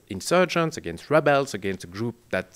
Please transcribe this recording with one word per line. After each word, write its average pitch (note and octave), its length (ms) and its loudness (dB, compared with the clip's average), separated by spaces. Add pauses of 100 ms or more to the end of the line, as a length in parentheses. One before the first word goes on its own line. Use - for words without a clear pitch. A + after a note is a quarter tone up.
insurgents, E3+ 720 0
against - 320 -8
rebels, C#3+ 420 4
against F#2+ 320 -4
a E2+ 40 -14
group A2+ 260 -6 (160)
that F#2 260 -2